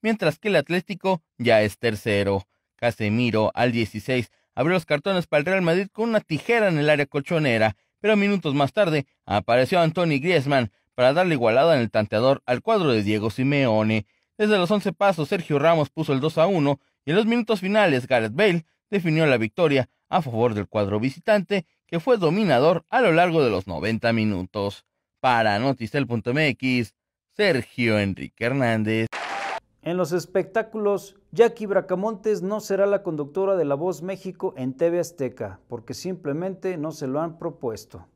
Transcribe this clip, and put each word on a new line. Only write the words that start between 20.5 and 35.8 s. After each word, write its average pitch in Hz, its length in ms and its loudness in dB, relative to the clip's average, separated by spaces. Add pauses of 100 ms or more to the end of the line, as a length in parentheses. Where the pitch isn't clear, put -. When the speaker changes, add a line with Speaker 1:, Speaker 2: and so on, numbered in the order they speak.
Speaker 1:
del 104 140 -4
cuadro 104 320 0
visitante, 190 680 -2 (220)
que 170 100 -4
fue 247 180 2
dominador 165 720 2
a 240 100 2
lo 220 100 4
largo 165 320 4
de 123 80 2
los 95 160 -2
noventa 107 460 -2
minutos. 101 720 -2 (360)
Para 113 400 2
Noticel 127 480 -4
punto 120 240 -4
M 151 160 0
X, 127 480 -2 (400)
Sergio 123 640 0
Enrique 98 440 -4
Hernández. 113 600 0 (760)
Speaker 2:
En 170 140 -6
los 175 140 -2
espectáculos, 202 1040 -4 (160)
Jackie 220 360 2
Bracamontes 196 760 -2
no 202 160 -4
será 196 280 0
la 196 180 0
conductora 165 500 -2
de 175 100 0
La 143 120 -2
Voz 160 260 -6
México 185 540 -8
en 131 200 -6
T 170 140 2
V 170 80 -2
Azteca, 123 720 -8
porque 120 260 -12